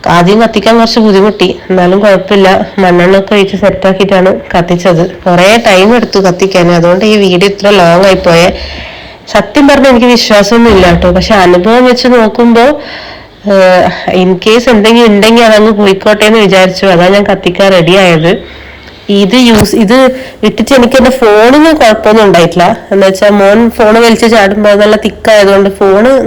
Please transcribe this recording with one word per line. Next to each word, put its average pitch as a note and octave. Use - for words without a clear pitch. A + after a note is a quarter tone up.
ആദ്യം F3
കത്തിക്കാൻ A3+
കുറച്ച് A3+
ബുദ്ധിമുട്ടി, G3
എന്നാലും F#3
കുഴപ്പമില്ല, F#3+
മണ്ണെണ്ണ F3+
ഒക്കെ G3
ഒഴിച്ച് G3
സെറ്റാക്കിയിട്ടാണ് F#3+
കത്തിച്ചത്. F3
കുറേ F#3+
ടൈം G3+
എടുത്തു G#3+
കത്തിക്കാൻ, F3+
അതുകൊണ്ട് F3
ഈ G#3+
വീഡിയോ F#3+
ഇത്ര G3+
ലോങ് F3+
ആയിപ്പോയേ. F3+
സത്യം C#4
പറഞ്ഞാൽ C#4
എനിക്ക് A#3+
വിശ്വാസമൊന്നും A#3
ഇല്ല F3+
കേട്ടോ, F3
പക്ഷെ F#3
അനുഭവം F#3+
വെച്ച് B3
നോക്കുമ്പോൾ, A#3
ഏഹ്, F#3
in F#3
case A#3
എന്തെങ്കിലും A3+
ഉണ്ടെങ്കിൽ A3+
അതങ്ങ് G#3+
പോയിക്കോട്ടെ G#3
എന്ന് G#3+
വിചാരിച്ചു. F#3
അതാ F3+
ഞാൻ G3+
കത്തിക്കാൻ F#3+
റെഡി F3
ആയത്. F3
ഇത് G3+
യൂസ്, A3
ഇത് B3
ഇട്ടിട്ട് A3
എനിക്ക് A#3+
എൻ്റെ B3+
ഫോണിന് C4
കുഴപ്പമൊന്നും A3
ഉണ്ടായിട്ടില്ല. F3
എന്ന് G3
വെച്ചാൽ F#3+
മോൻ G#3
ഫോൺ A3
വലിച്ച് A#3
ചാടുമ്പോൾ G#3
നല്ല G#3
തിക്കായതുകൊണ്ട് G3
ഫോണ് G3+